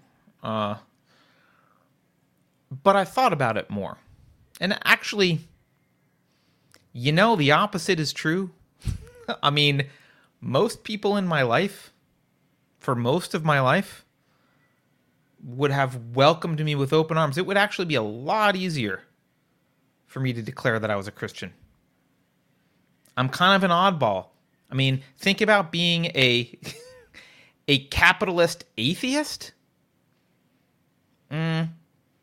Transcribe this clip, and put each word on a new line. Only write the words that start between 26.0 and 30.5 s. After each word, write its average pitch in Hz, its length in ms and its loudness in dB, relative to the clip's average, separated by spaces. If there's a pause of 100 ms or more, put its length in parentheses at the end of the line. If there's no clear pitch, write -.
a, 123 520 2 (960)
<laughs> - 140 -20
a 139 180 4
capitalist 175 760 2 (140)
atheist. 254 760 -4 (1800)